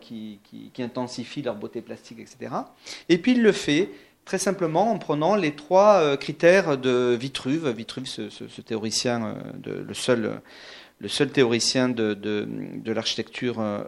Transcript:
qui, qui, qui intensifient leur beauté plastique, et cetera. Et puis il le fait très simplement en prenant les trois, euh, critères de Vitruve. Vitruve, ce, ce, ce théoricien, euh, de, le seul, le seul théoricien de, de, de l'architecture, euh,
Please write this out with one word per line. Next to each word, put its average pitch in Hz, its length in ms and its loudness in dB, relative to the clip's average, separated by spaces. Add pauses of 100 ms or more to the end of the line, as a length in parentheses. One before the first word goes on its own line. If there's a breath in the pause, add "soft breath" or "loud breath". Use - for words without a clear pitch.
qui, 107 420 -14
qui, 110 300 -18
qui - 80 -10
intensifient 123 640 -8
leur 120 120 -4
beauté 113 260 -10
plastique, 113 360 -16
et 113 80 -18
cetera. 135 480 -10 (340 loud breath)
Et 175 120 4
puis 247 140 2
il 240 100 4
le 208 80 8
fait 165 400 0 (340 loud breath)
très 190 140 -4
simplement 185 520 0
en 196 60 -2
prenant 160 380 0
les 160 180 0
trois, 196 480 6
euh, 143 160 4
critères 170 640 4
de 123 360 4
Vitruve. 135 540 -2
Vitruve, 117 380 -8
ce, 101 240 -8
ce, 113 160 -14
ce - 140 -16
théoricien, 113 600 -2
euh, 104 120 -6 (260)
de, 104 120 -8
le 101 200 -8
seul, 107 480 0 (560 loud breath)
le 104 100 -12
seul 135 220 0
théoricien 123 580 2
de, 110 280 0
de, 104 340 -4
de 104 420 -8
l'architecture, 113 680 -4
euh, 107 280 -4